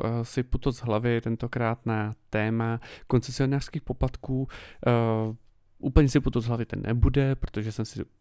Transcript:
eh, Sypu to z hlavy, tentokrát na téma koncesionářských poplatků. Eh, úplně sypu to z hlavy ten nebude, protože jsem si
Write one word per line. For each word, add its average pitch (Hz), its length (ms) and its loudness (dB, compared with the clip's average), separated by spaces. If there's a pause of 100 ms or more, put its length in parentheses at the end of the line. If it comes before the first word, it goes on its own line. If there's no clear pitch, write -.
eh, 117 200 -2
Sypu 127 340 -2
to 135 140 0
z 123 60 -8
hlavy, 117 420 2
tentokrát 117 680 -2
na 107 280 -2 (160)
téma 113 500 0 (260)
koncesionářských 135 760 0
poplatků. 131 680 -2 (380)
Eh, 113 480 2 (440)
úplně 143 300 6
sypu 131 220 2
to 123 100 -2
z 113 60 -6
hlavy 120 200 -2
ten 101 160 -6
nebude, 127 520 2
protože 107 380 -6
jsem 113 120 -4
si - 200 -8 (160)